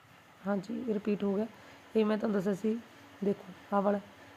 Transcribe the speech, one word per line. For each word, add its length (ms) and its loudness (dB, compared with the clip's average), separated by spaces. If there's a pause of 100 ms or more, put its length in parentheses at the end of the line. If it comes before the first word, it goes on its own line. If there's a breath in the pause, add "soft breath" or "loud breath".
(480)
ਹਾਂਜੀ, 400 -4
ਇਹ 60 2
ਰਿਪੀਟ 300 -2
ਹੋ 120 2
ਗਿਆ। 120 0 (480 loud breath)
ਇਹ 100 6
ਮੈਂ 120 2
ਤੁਹਾਨੂੰ 220 2
ਦੱਸਿਆ 140 2
ਸੀ, 260 0 (440)
ਦੇਖੋ 520 -2
ਆਹ 60 4
ਵਾਲਾ, 180 4 (380)